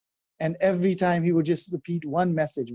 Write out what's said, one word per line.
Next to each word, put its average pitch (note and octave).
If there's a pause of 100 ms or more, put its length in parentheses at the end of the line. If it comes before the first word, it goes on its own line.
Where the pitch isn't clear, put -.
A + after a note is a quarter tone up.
(400)
And D#3+
every F#3
time F3
he F3
would E3
just E3+
repeat E3
one E3+
message, C#3+